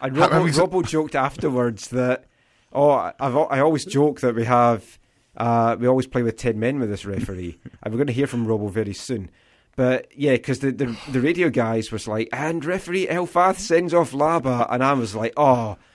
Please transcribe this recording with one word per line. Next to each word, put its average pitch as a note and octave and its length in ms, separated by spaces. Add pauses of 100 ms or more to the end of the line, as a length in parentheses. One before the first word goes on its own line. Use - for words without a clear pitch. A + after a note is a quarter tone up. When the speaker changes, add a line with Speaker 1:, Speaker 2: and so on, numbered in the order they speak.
Speaker 1:
And C3 140
Speaker 2:
how, D#3 80
Speaker 1:
Robo, C#3+ 100
Speaker 2:
having E3+ 160
s-" C#3 80
Speaker 1:
Robo F3+ 240
joked D#3 320
afterwards B2+ 760
that, B2+ 380 (460)
"Oh, C#3+ 180
I've, A2 240 (200)
al-, D3+ 160
I C3+ 100
always D3+ 260
joke C#3+ 340
that B2 140
we A2+ 100
have, A#2+ 540 (400)
uh, A#2 400
we A#2+ 80
always C3 200
play B2+ 160
with A2+ 140
ten A2+ 240
men C3 180
with A2+ 120
this G2 160
referee." F#2 520 (120)
Speaker 2:
<laughs> - 120
Speaker 1:
And A2 100
we're A#2 60
gonna C#3 140
hear C3+ 140
from A#2+ 200
Robo G#2+ 220
very G2+ 260
soon. G2+ 360 (460)
But, B2+ 380
yeah, C#3 220
'cause C3+ 240
the, C3+ 100
the, A#2+ 260 (140)
the C3 100
radio E3 300
guys A2+ 400
was A2 160
like, A2 260
"And D3+ 320
referee F3+ 440
Elfath F3+ 500
sends F3 340
off E3+ 200
Laba." C#3 580
And B2 140
I C#3 80
was A#2 240
like, A2+ 200
"Oh, B2 400 (180)